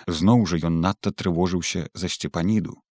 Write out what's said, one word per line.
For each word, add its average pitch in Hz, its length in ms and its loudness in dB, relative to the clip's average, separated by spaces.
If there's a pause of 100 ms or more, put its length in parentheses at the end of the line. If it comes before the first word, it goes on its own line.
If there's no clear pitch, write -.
Зноў 95 400 4
жа 82 200 0
ён 82 120 0
надта 95 320 0
трывожыўся 87 800 -2
за 87 160 -6
Сцепаніду. 90 720 -2 (100)